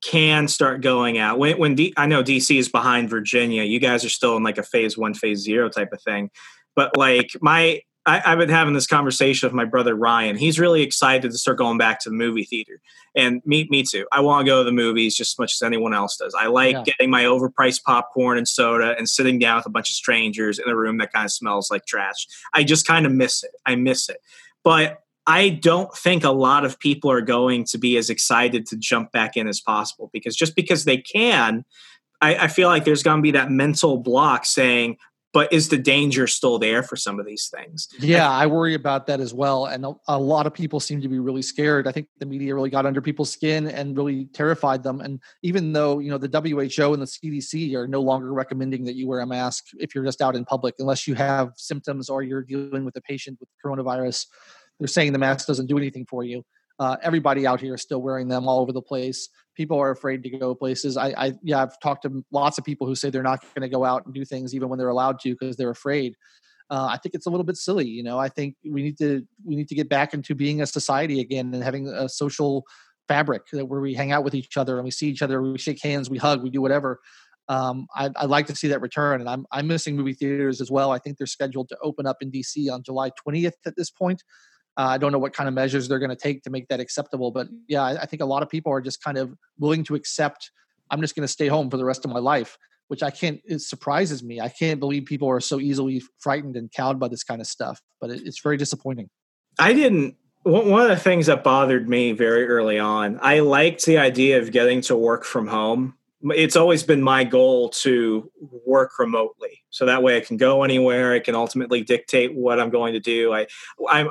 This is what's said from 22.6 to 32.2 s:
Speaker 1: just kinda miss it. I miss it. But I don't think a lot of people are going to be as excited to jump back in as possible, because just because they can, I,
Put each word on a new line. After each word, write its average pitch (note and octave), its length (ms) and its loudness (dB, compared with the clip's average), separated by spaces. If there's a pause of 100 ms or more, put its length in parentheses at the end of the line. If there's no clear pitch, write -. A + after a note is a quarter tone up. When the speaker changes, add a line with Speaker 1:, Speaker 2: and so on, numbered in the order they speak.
Speaker 1:
just D#3 240 2
kinda D#3+ 220 4
miss C3 340 2
it. - 80 -14 (160)
I B2+ 80 2
miss B2+ 340 0
it. - 80 -10 (460)
But D#3 380 4 (260)
I F#3 220 6
don't E3+ 460 2
think F3+ 280 2
a C#3 80 4
lot C3+ 340 4
of C3 140 -6
people C#3+ 320 2
are B2 100 4
going B2 440 2
to - 120 -4
be A#2+ 200 2
as A2+ 120 0
excited A#2+ 580 2
to A2 100 -8
jump A2+ 340 -2
back A2 260 -2
in A2 100 -2
as G2+ 140 -4
possible, G#2+ 500 -4
because A2+ 240 -8
just D#3+ 200 -2
because E3 300 0
they C3+ 120 4
can, C3 680 0 (540)
I, D#3 160 4